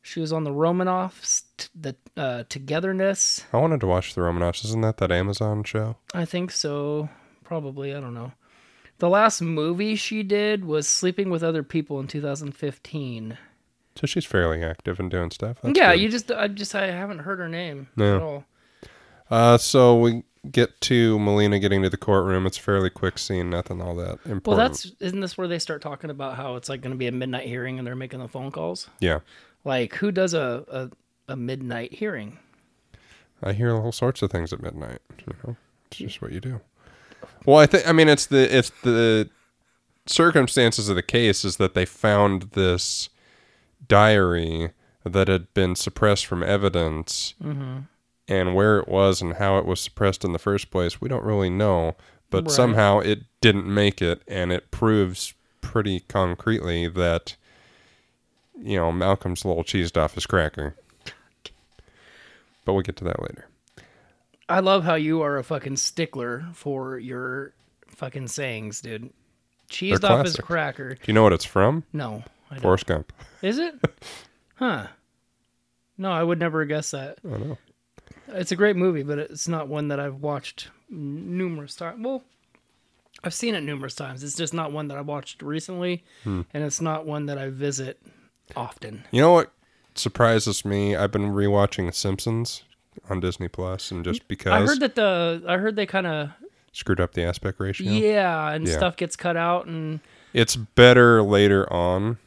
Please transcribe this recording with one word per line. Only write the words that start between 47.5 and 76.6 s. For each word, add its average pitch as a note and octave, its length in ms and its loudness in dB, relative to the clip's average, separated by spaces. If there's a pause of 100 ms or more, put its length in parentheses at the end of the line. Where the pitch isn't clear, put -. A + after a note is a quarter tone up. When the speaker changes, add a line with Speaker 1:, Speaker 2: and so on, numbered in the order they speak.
Speaker 2:
and F#2 260 0
where G#2 240 4
it - 100 -2
was F#2+ 340 4
and E2+ 120 -4
how G2 240 0
it - 60 0
was F2+ 160 -2
suppressed - 440 -2
in F#2 80 -2
the E2+ 60 -4
first G2+ 320 -2
place, F2 300 -2
we - 80 -6
don't B2+ 160 -4
really G2+ 260 0
know. F2+ 460 0 (340)
But F#2+ 140 0
Speaker 1:
Right. D#3+ 60 -4
Speaker 2:
somehow A2 480 6
it G#2 220 0 (200)
didn't G2+ 320 4
make G#2 300 2
it, F2 260 -2
and F2+ 240 -2
it - 180 -4
proves G#2 600 0 (300)
pretty G2+ 380 -2
concretely F2 880 -2
that, E2+ 480 -2 (1200)
you G2+ 160 -4
know, E2 160 0
Malcolm's F2+ 520 -2
a G2 40 -4
little E2+ 160 -2
cheesed F2 360 -2
off D#2 140 0
his - 120 -8
cracker. D2+ 480 -2 (1900)
But F#2+ 100 0
we'll G2 80 2
get - 140 -6
to - 80 -12
that - 180 -4
later. - 240 -14 (1040)
Speaker 1:
I F3+ 120 2
love F#3+ 240 2
how E3 100 2
you D#3 280 0
are C#3+ 160 -2
a B2+ 60 -6
fucking C#3 320 -6
stickler C3+ 760 -6
for C3 460 -8
your B2+ 540 -10 (360)
fucking C3 400 -12
sayings, A2 520 -8
dude. A#2 300 -14 (600)
Cheesed F#3+ 300 -2
Speaker 2:
They're G3 120 2
Speaker 1:
off C#3+ 120 4
his E3+ 120 -2
Speaker 2:
classics. - 100 -8
Speaker 1:
cracker. C#3+ 480 -6
Speaker 2:
Do - 120 -20
you G#2+ 80 0
know A2 80 8
what G#2 100 8
it's E2 120 0
from? B2 480 2
Speaker 1:
No, A#2 320 -8 (260)
I C#3+ 40 -14
don't. C3 80 -12
Speaker 2:
Forrest F#2+ 240 2
Gump. D#2 260 -4 (300)
Speaker 1:
Is G#3+ 160 -2
it? E4 220 -4
Speaker 2:
<laughs> - 40 -4 (720)
Speaker 1:
Huh. E3+ 300 -4 (1120)
No, F#3+ 120 -4
I E3 140 0
would E3+ 160 0
never D#3+ 240 0